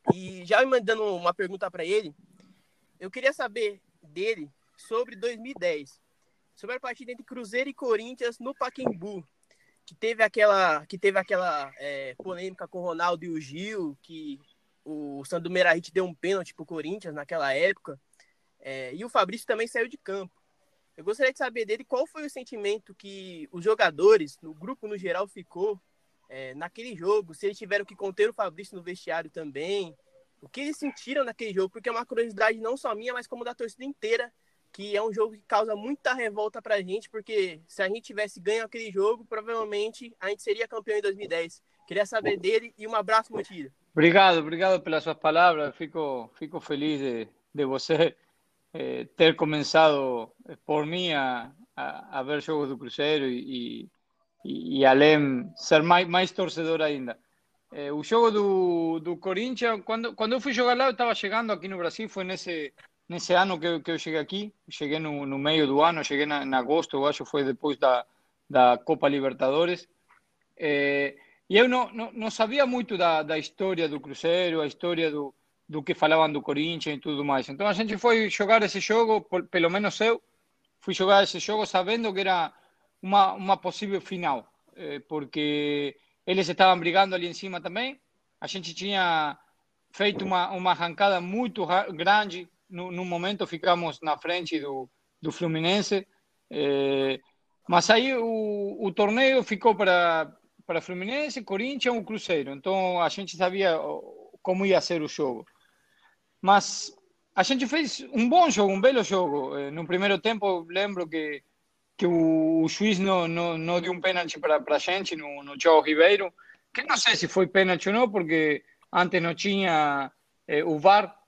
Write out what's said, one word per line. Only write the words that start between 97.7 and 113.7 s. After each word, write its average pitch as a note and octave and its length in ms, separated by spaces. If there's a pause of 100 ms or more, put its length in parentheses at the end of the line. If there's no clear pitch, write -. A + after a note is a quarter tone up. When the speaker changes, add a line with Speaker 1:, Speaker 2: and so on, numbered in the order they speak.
Speaker 2:
aí B3 260
o, G#3+ 680
o G3 120
torneio A#3+ 500
ficou G#3+ 320
para, F3 560 (360)
para E3 140
Fluminense, A3+ 600
Corinthians B3 520
ou G#3+ 100
Cruzeiro. D#3+ 480
Então, F3+ 480
a D#3+ 80
gente F3+ 280
sabia F#3 440
o, - 600
como F#3+ 240
ia F#3 140
ser E3+ 200
o D3+ 80
jogo. C3 380 (1000)
Mas - 500 (400)
a F#3+ 80
gente C4 240
fez C4+ 460
um A#3+ 160
bom E4 220
jogo, G3+ 200
um G3 80
belo B3+ 240
jogo. C#3+ 540
Eh, C#3+ 140
no D#3+ 160
primeiro F#3+ 320
tempo, G3 500
lembro F#3 400
que, D3+ 340 (540)
que F3+ 100
o, D#3+ 560
o D#3+ 60
juiz G3+ 300
não, F#3 280
não, E3+ 300
não E3+ 240